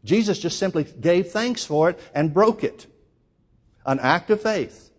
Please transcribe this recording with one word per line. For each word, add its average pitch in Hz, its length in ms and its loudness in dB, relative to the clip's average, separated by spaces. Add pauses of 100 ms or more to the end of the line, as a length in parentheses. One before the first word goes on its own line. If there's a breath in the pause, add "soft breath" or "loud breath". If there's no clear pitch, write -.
Jesus 202 340 0
just - 180 -6
simply 170 280 -2
gave 175 460 0
thanks 233 340 -4
for 156 240 2
it 180 100 -8 (160 loud breath)
and 151 180 0
broke 220 300 2
it. - 240 -6 (1000)
An 135 140 -2
act 151 300 0
of 214 120 2
faith. 214 580 -4